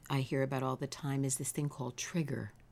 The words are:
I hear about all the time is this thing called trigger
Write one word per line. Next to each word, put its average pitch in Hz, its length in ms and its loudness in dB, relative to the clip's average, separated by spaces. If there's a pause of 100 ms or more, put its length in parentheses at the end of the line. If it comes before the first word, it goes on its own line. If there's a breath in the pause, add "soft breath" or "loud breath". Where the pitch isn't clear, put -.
I 139 120 4
hear 135 220 2
about 131 200 2
all 131 140 2
the - 100 -2
time 139 380 0
is 131 120 2
this 147 140 -4
thing 147 180 0
called 123 280 -4
trigger 131 560 -2 (200)